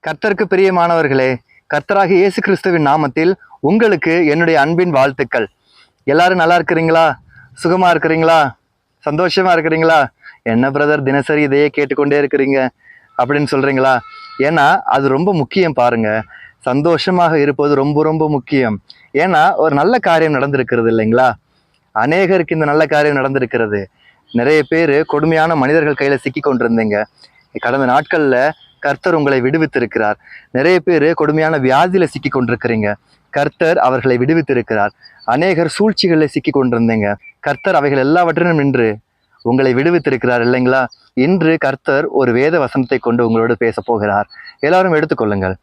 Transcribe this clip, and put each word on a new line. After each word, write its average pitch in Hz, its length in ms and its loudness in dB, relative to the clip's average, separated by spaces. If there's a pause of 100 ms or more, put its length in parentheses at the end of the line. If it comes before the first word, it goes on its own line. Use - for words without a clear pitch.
(100)
கர்த்தருக்கு 202 400 -2
பிரியமானவர்களே, 170 840 2 (380)
கர்த்தராகிய 190 360 0
இயேசு 190 320 2
கிறிஸ்துவின் 175 440 0
நாமத்தில் 156 480 0 (260)
உங்களுக்கு 170 680 2
என்னுடைய 160 340 2
அன்பின் 170 300 0
வாழ்த்துக்கள். 131 580 -2 (560)
எல்லாரும் 175 340 2
நல்லா 170 200 2
இருக்கிறீங்களா? 165 540 0 (520)
சுகமா 180 280 2
இருக்கிறீங்களா? 160 580 2 (600)
சந்தோஷமா 180 440 0
இருக்கிறீங்களா? 160 520 2 (360)
"என்ன 120 280 0
பிரதர், 147 320 0
தினசரி 143 400 0
இதையே 143 260 2
கேட்டுக்கொண்டே 143 520 -2
இருக்கிறீங்க?" 135 480 0 (500)
அப்படின்னு 143 320 0
சொல்றீங்களா? 135 480 0 (400)
ஏன்னா 151 380 2
அது 139 320 0
ரொம்ப 170 260 0
முக்கியம் 165 380 -2
பாருங்க. 113 500 0 (360)
சந்தோஷமாக 160 800 0
இருப்பது 143 360 0
ரொம்ப, 147 280 0
ரொம்ப 156 260 -2
முக்கியம். 131 520 -2 (320)
ஏன்னா 170 420 2
ஒரு 151 200 0
நல்ல 185 240 2
காரியம் 160 360 0
நடந்திருக்கிறது 127 560 -2
இல்லைங்களா? 113 420 2 (640)
அநேகருக்கு 170 580 0
இந்த 160 120 -2
நல்ல 151 220 2
காரியம் 147 300 0
நடந்திருக்கிறது. 120 680 -2 (480)
நிறைய 143 360 2
பேரு 160 380 0
கொடுமையான 160 480 0
மனிதர்கள் 147 540 0
கையில 139 80 0
சிக்கி 135 240 -6 (100)
கொண்டிருந்தீங்க. 113 540 0 (540)
கடந்த 131 340 -2
நாட்கள்ல 143 580 0 (280)
கர்த்தர் 147 360 -2
உங்களை 139 280 0
விடுவித்திருக்கிறார். 123 720 -2 (360)
நிறைய 165 300 0
பேரு 160 340 0
கொடுமையான 156 440 0
வியாதியில 165 460 0
சிக்கி - 240 -8
கொண்டிருக்கிறீங்க. 117 640 -2 (360)
கர்த்தர் 160 480 -2
அவர்களை 127 400 2
விடுவித்திருக்கிறார். 123 720 0 (360)
அநேகர் 160 440 0
சூழ்ச்சிகளில் 170 600 0
சிக்கி - 220 -4
கொண்டிருந்தீங்க. 117 640 0 (260)
கர்த்தர் 147 340 -4
அவைகள் 143 240 2
எல்லாவற்றிலும் 165 580 0
நின்று 127 420 0 (440)
உங்களை 131 320 0
விடுவித்திருக்கிறார் 131 680 0
இல்லைங்களா? 127 440 0 (280)
இன்று 165 440 0
கர்த்தர் 143 480 -2
ஒரு 127 260 0
வேத 147 260 0
வசனத்தை 131 400 -2
கொண்டு 120 280 0
உங்களோடு 113 300 0
பேச 113 280 -4
போகிறார். 104 440 -2 (300)
எல்லாரும் 180 360 0
எடுத்துக்கொள்ளுங்கள். 104 680 -2